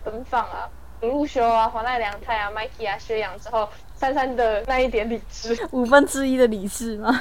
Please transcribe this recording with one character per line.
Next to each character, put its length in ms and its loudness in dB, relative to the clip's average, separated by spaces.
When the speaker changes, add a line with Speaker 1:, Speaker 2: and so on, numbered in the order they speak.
Speaker 1:
本 220 -8
坊 180 0
啊， 260 -8
鲁 100 0
路 140 0
修 220 2
啊、 220 4
黄 160 -4
濑 140 -2
良 220 -4
太 180 -4
啊、 120 -4
Mikey 400 -6
啊、 80 -4
薛 220 -4
洋 180 -6
之 100 -14
后， 200 0
珊 180 0
珊 220 0
的 320 2
那 140 2
一 80 4
点 200 0
理 220 -4
智。 260 -2
Speaker 2:
五 160 2
分 200 8
之 200 -2
一 100 2
的 120 8
理 180 -4
智 300 -6
吗？ 120 -2